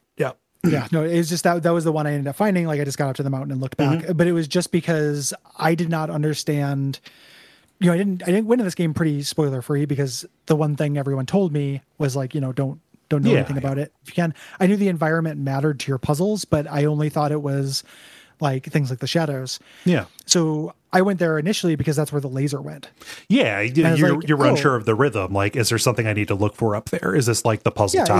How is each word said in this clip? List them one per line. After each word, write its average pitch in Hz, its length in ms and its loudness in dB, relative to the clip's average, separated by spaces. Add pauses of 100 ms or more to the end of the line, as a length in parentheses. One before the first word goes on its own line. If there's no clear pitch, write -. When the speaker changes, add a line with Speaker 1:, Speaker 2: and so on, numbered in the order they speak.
(160)
Speaker 1:
Yeah. 147 160 -4 (320)
Speaker 2:
Yeah, 151 280 2
no, 160 120 2
it's 170 240 0
just 170 160 -4
that, 175 200 2
that 170 80 4
was 170 120 2
the 165 80 0
one 151 160 0
I 147 40 -2
ended 143 160 -2
up 139 80 -6
finding. 185 300 2
Like, 147 140 -2
I 147 40 -2
just 139 140 -6
got 143 100 0
up 131 80 -6
to 147 80 -4
the 139 60 -2
mountain 135 220 -4
and 131 80 -4
looked 131 160 -6
back, 151 240 2
Speaker 1:
Mm-hmm. 180 120 -4
Speaker 2:
but 170 160 2
it 175 40 2
was 165 160 0
just 180 240 -2
because 151 600 0 (260)
I 160 160 2
did 165 140 -2
not 156 220 -2
understand, 143 880 -2 (800)
you 175 80 4
know, 175 60 4
I 170 40 2
didn't, 190 240 -2
I - 40 -14
didn't 202 200 2
went 247 140 2
into 220 60 0
this 175 100 -4
game 165 180 0
pretty 147 280 0
spoiler 139 380 -2
free 143 240 -2
because 135 400 -4 (220)
the 156 100 2
one 151 200 0
thing 147 220 0
everyone 135 280 -2
told 190 260 2
me 139 300 -4 (160)
was, 139 180 0
like, 131 180 -4
you 151 60 -2
know, 131 120 -2
don't, 139 280 -4 (280)
don't 147 140 2
know 226 80 4
Speaker 1:
Yeah, 180 80 6
Speaker 2:
anything 139 180 -2
Speaker 1:
yeah. 139 60 -4
Speaker 2:
about 135 160 -2
it 147 140 -6 (100)
if - 60 -20
you - 60 -18
can. 170 200 0 (260)
I 190 80 4
knew 208 80 4
the 196 120 2
environment 160 520 0
mattered 139 400 0
to - 80 -8
your 131 100 0
puzzles, 180 460 0
but 151 260 -2
I 143 140 0
only 151 240 0
thought 147 240 0
it 151 100 -2
was, 139 400 -2 (580)
like, 135 260 -2
things 143 240 -2
like 127 100 -8
the 135 60 -6
shadows. 139 520 -2 (260)
Speaker 1:
Yeah. 147 220 2 (200)
Speaker 2:
So 156 480 0 (180)
I 185 100 6
went 196 160 0
there 160 200 0
initially 170 380 0
because 147 200 -2
that's 151 160 -2
where 147 80 -2
the 135 80 -4
laser 135 320 -4
went. 151 280 -14 (400)
Speaker 1:
Yeah, 127 320 2
you, 117 180 -2
Speaker 2:
And 160 80 6
I 165 60 4
was 151 80 4
Speaker 1:
you're, 147 160 4
Speaker 2:
like, 147 120 -4
Speaker 1:
you're 143 180 4
Speaker 2:
"Oh." 127 40 6
Speaker 1:
unsure 139 260 4
of 107 80 -4
the 110 100 2
rhythm. 107 380 0
Like, 101 240 0
is 113 120 0
there 113 100 0
something 120 280 2
I 110 60 0
need 104 160 -2
to 104 60 0
look 101 200 0
for 110 220 0
up - 140 -8
there? 98 240 -2
Is 131 120 2
this, 113 180 0
like, 110 200 0
the - 60 2
puzzle 107 280 2
Speaker 2:
Yeah, 349 60 4
is - 40 0
it, 107 120 4